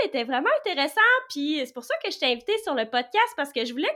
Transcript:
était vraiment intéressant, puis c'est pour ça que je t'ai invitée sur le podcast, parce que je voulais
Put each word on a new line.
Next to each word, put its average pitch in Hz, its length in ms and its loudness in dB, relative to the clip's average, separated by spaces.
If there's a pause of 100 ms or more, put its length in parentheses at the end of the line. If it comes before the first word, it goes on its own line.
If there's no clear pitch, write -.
était 269 180 -2
vraiment 269 280 0 (100)
intéressant, 311 400 0 (300)
puis 294 360 -2
c'est - 80 -14
pour 240 80 -10
ça 587 180 -4
que 381 120 -4
je - 40 -8
t'ai 294 100 -2
invitée 254 320 0
sur 349 180 -2
le 220 120 0
podcast, 320 480 0
parce 285 160 -4
que 233 120 -2
je 247 80 -4
voulais 311 240 -2